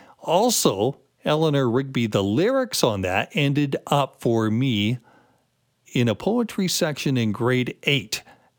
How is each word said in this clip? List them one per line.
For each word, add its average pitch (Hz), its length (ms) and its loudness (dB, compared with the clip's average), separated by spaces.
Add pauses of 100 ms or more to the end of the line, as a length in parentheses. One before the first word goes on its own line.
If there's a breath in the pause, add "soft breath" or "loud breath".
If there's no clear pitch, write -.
(200 loud breath)
Also, 151 760 0 (280)
Eleanor 151 440 2
Rigby, 131 380 -2
the 104 160 0
lyrics 202 600 0
on 104 160 0
that 92 320 -2
ended 143 420 0 (120)
up 143 340 0
for 113 280 2
me 113 500 0 (920 soft breath)
in 120 160 0
a 104 80 0
poetry 214 540 -2
section 147 480 -2
in 113 160 0
grade 123 500 0
eight. - 400 -4 (360 loud breath)